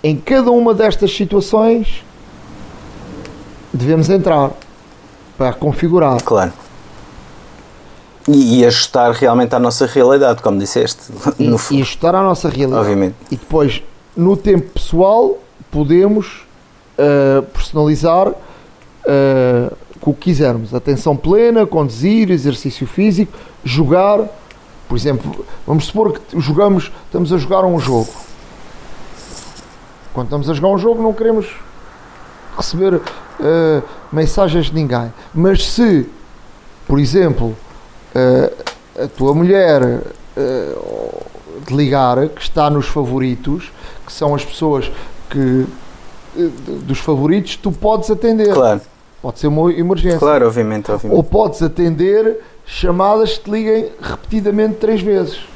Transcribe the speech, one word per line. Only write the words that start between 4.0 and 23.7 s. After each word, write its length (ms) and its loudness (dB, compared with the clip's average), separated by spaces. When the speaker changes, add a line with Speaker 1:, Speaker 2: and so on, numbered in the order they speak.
Speaker 1:
entrar 420 2
para 160 -2
configurar. 720 0
Speaker 2:
Claro. 300 0
E, 340 6
e 60 8
ajustar 460 2
realmente 420 2
à 40 2
nossa 280 0
realidade, 560 4
como 160 0
disseste. 440 -2
Speaker 1:
E, 80 0
Speaker 2:
No 120 2
fundo. 200 -2
Speaker 1:
e 40 2
ajustar 320 -2
à 80 2
nossa 260 0
realidade. 320 0
Speaker 2:
Obviamente. 340 0
Speaker 1:
E 60 -4
depois, 460 -2
no 200 2
tempo 340 0
pessoal, 680 2
podemos, 720 0
eh, 440 4
personalizar, 800 2
eh, 680 2
com 100 0
o 40 -2
que 80 -10
quisermos. 520 0
Atenção 420 -2
plena, 500 2
conduzir, 640 0
exercício 560 -2
físico, 460 0
jogar. 560 2